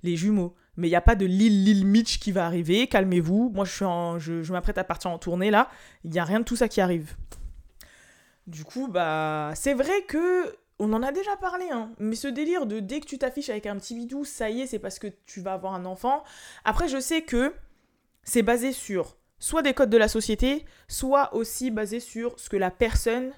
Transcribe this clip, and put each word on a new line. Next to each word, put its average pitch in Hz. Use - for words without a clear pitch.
les 170
jumeaux. » 180
Mais 170
il -
n'y 175
a 170
pas 233
de 196
Lil, 196
Lil 196
Mitch 214
qui 208
va 180
arriver, 175
calmez-vous. 190
Moi, 196
je 185
suis -
en, 170
je, 165
je 160
m'apprête 185
à 185
partir 180
en 165
tournée, 180
là. 220
Il 165
n'y 160
a 170
rien 185
de 240
tout 240
ça 226
qui -
arrive. 170
Du 156
coup, 254
bah, 156
c'est 277
vrai 302
que 349
on 214
en 220
a 277
déjà 392
parlé, 370
hein. 226
Mais 214
ce 254
délire 302
de 214
dès 220
que -
tu 285
t'affiches 262
avec 208
un 208
petit 202
bidou, 247
ça 220
y 233
est, 262
c'est 226
parce 196
que -
tu -
vas 190
avoir 190
un 180
enfant. 247
Après, 262
je 269
sais 320
que 277
c'est -
basé 240
sur -
soit -
des 277
codes 262
de 220
la 214
société, 220
soit 277
aussi 226
basé 220
sur 233
ce -
que 202
la 185
personne 240